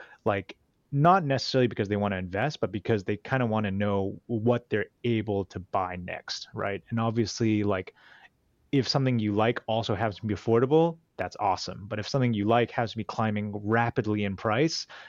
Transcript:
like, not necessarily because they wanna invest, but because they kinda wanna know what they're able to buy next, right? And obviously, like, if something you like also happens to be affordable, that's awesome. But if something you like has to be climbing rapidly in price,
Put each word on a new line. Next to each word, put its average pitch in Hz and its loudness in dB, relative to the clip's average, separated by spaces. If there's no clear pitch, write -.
like, 98 -2
not 165 4
necessarily 131 2
because 101 -2
they 104 0
wanna 101 0
invest, 95 -4
but 95 -2
because 104 0
they 104 -2
kinda 127 -2
wanna 107 0
know 101 -2
what 117 0
they're 104 0
able 110 0
to - -12
buy 90 -4
next, 90 -12
right? 101 -6
And 113 -2
obviously, 110 0
like, 98 -2
if 135 2
something 131 2
you 104 0
like 110 2
also 110 0
happens 107 -2
to - -10
be 107 0
affordable, 143 2
that's - -6
awesome. 95 -2
But 107 -4
if 104 -6
something 127 2
you 101 0
like 117 4
has 117 -2
to - -10
be 110 -4
climbing 107 -2
rapidly 107 0
in 98 -2
price, 113 0